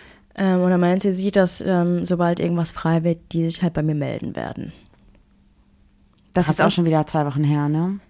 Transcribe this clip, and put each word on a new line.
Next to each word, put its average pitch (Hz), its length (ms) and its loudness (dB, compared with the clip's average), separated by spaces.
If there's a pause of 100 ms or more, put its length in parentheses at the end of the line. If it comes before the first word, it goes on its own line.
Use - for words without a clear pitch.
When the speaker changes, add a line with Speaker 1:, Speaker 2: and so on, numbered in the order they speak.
(360)
Speaker 1:
Ähm, 185 240 2
und 180 100 2
dann 180 100 2
meinte 185 320 2
sie, 190 200 -2
dass, 185 340 2
ähm, 175 380 0
sobald 175 340 0
irgendwas 170 320 0
frei 165 320 0
wird, 170 160 0 (140)
die 165 140 0
sich 165 160 -6
halt 170 100 0
bei 156 100 -4
mir 156 140 0
melden - 400 -6
werden. - 360 -8 (1600)
Speaker 2:
Das 180 140 2
Speaker 1:
Krass. 151 100 0
Speaker 2:
ist 151 60 2
auch 165 80 6
schon 175 160 2
wieder 156 200 2
zwei 151 200 -2
Wochen 143 180 0
her, 147 240 2
ne? 170 300 -2 (120)